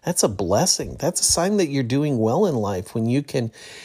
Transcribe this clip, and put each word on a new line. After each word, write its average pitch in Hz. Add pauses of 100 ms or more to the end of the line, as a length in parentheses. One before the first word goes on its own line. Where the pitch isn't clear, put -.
That's 175
a -
blessing. 107
That's 165
a -
sign 190
that 180
you're 139
doing 139
well 123
in 160
life 101
when 113
you 127
can 120 (340)